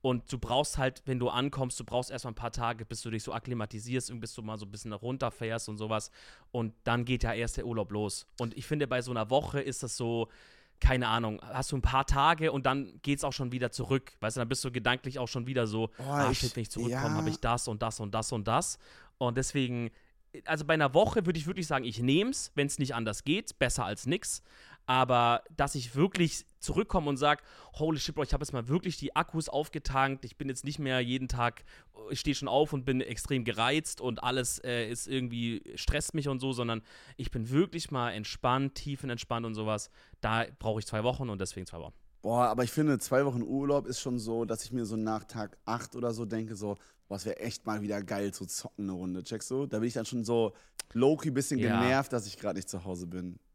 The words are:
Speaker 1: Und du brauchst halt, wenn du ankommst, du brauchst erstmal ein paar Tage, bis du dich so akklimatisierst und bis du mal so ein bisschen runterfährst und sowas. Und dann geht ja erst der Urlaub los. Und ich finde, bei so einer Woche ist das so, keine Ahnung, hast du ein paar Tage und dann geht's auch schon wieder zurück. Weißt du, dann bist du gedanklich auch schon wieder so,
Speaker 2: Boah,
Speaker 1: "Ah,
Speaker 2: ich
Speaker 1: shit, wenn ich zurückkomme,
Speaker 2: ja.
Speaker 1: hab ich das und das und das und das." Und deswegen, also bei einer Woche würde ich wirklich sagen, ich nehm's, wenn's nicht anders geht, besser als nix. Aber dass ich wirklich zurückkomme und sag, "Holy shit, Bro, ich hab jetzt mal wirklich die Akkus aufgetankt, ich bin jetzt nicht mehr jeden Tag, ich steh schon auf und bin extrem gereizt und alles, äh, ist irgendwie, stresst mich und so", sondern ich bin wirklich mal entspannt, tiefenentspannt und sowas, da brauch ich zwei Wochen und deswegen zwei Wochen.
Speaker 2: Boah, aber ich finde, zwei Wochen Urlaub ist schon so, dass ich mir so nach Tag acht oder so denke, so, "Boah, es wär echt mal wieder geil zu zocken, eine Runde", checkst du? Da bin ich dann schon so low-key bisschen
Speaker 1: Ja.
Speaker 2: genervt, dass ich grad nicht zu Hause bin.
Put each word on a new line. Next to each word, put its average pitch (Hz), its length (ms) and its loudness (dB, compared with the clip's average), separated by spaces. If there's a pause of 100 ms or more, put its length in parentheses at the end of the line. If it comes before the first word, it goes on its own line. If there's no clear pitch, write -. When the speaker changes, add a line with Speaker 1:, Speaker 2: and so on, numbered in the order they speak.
Speaker 1:
Und 123 300 0
du 131 80 -2
brauchst 120 380 0
halt, 131 300 0
wenn 127 120 -2
du 120 120 0
ankommst, 131 500 -2
du - 40 -8
brauchst 123 260 -2
erstmal 123 220 -6
ein - 40 -10
paar 120 160 -4
Tage, 117 320 -2
bis 113 160 -8
du - 100 -8
dich 110 120 -2
so - 100 -6
akklimatisierst 117 800 -4
und 120 100 -8
bis 110 140 -10
du 117 80 -12
mal 107 160 -6
so 104 80 -10
ein 98 40 -14
bisschen 107 220 -10
runterfährst 117 760 -4
und 104 80 -8
sowas. 110 320 -2 (400)
Und 113 240 -2 (100)
dann 120 220 2
geht 123 160 2
ja 113 100 2
erst 113 240 -2
der 123 80 -4
Urlaub 113 260 -2
los. 104 360 -2 (120)
Und 117 160 -4
ich 131 120 -10
finde, 147 200 0
bei 127 140 0
so 123 120 -6
einer 110 180 -2
Woche 143 320 2
ist 135 200 -4
das 123 140 -6
so, 117 320 0 (500)
keine 127 300 6
Ahnung, 110 340 2
hast 127 300 -4
du 139 60 0
ein - 20 0
paar 131 260 4
Tage 156 460 4
und 135 140 0
dann 131 340 0
geht's 143 240 0
auch 135 80 0
schon 127 180 -4
wieder 123 220 0
zurück. 131 480 0
Weißt 113 160 -2
du, 127 60 -2
dann 117 80 -2
bist 131 120 0
du 131 80 -4
gedanklich 123 480 0
auch 123 100 -2
schon 120 180 -4
wieder 127 200 2
so, 110 300 0
Speaker 2:
Boah, 127 80 -10 (120)
Speaker 1:
"Ah, 139 140 4
Speaker 2:
ich 120 100 2
Speaker 1:
shit, 123 140 -2
wenn 123 100 -4
ich - 60 -10
zurückkomme, 127 440 -2
Speaker 2:
ja. - 80 -
Speaker 1:
hab 160 40 0
ich 156 140 -2
das 120 260 0
und 107 160 -4
das 113 160 -4
und 104 160 -4
das 110 160 0
und 107 160 -2
das." 123 320 2 (380)
Und 123 220 2
deswegen, 123 520 0 (540)
also 151 220 -2
bei 160 80 4
einer 143 180 4
Woche 202 320 6
würde 170 140 2
ich 147 80 -4
wirklich 175 200 -2
sagen, 131 200 0
ich 113 160 -4
nehm's, 185 540 4
wenn's 143 220 2
nicht 135 160 0
anders 110 300 -2
geht, 180 340 0
besser 123 280 2
als 101 180 -4
nix. - 380 -2 (440)
Aber 123 560 6 (140)
dass 139 180 2
ich 120 220 -6
wirklich 175 480 4 (160)
zurückkomme 175 480 2
und 139 80 2
sag, 147 260 4 (320)
"Holy 156 240 2
shit, 147 160 -4
Bro, 151 100 0
ich - 100 0
hab 139 60 2
jetzt 147 120 -6
mal 120 160 -4
wirklich 175 300 0
die - 180 -4
Akkus 160 320 0
aufgetankt, 135 760 0
ich 113 120 -12
bin 135 120 -4
jetzt 127 160 -6
nicht 147 140 -4
mehr 131 220 2
jeden 127 280 -2
Tag, 120 360 0 (460)
ich 143 100 -4
steh 147 140 0
schon 135 140 -4
auf 143 240 4
und 131 120 -2
bin 127 160 2
extrem 123 440 -2
gereizt 117 560 0
und 123 220 -4
alles, 127 420 0
äh, 120 260 -2
ist 120 160 -6
irgendwie, 120 560 -2 (140)
stresst - 380 -2
mich 143 140 0
und 131 120 -2
so", 135 120 -2
sondern 117 300 -2 (340)
ich - 140 -4
bin 117 200 -4
wirklich 165 400 2
mal 120 220 0
entspannt, 127 640 0
tiefenentspannt 120 680 -4
und 110 80 -4
sowas, 107 360 -2 (300)
da 113 240 2 (140)
brauch 110 200 -2
ich 107 80 -6
zwei 107 180 -2
Wochen 127 260 0
und 98 100 -4
deswegen 92 260 -6
zwei 85 120 -12
Wochen. 78 160 -12 (280)
Speaker 2:
Boah, 120 240 4
aber 117 180 2
ich 110 60 -2
finde, 151 280 4
zwei 139 280 4
Wochen 123 160 0
Urlaub 139 440 2
ist 123 140 -6
schon 123 180 -2
so, 113 280 -2
dass 110 180 -2
ich - 80 -10
mir 120 140 -2
so 110 100 -4
nach 110 280 -2
Tag - 420 -10
acht 117 280 -4
oder 120 200 -2
so 117 100 -4
denke, 110 320 -4
so, 101 200 -4 (320)
"Boah, 101 80 -6
es 95 100 -8
wär - 180 -6
echt - 220 -8
mal 107 160 -2
wieder 101 200 -4
geil 101 300 -2
zu 95 140 -10
zocken, - 420 -8
eine 95 40 -4
Runde", 92 300 -4
checkst - 280 -8
du? 135 160 0
Da - 140 -4
bin 120 80 2
ich 123 60 -4
dann 113 120 -4
schon 117 180 -2
so 113 300 2 (400)
low-key 143 360 6
bisschen 131 300 0
Speaker 1:
Ja. 107 220 4
Speaker 2:
genervt, 131 320 4
dass 107 120 -2
ich 101 120 -12
grad 104 180 -2
nicht - 140 -6
zu 90 140 -6
Hause 90 220 -6
bin. 90 320 -8 (160)